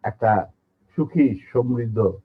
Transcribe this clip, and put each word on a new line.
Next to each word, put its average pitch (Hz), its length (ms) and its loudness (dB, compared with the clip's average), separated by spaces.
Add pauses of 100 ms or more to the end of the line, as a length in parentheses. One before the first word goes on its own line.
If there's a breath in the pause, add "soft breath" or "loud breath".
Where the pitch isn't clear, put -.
একটা 107 480 0 (460)
সুখী 143 420 0 (140)
সমৃদ্ধ 117 720 -2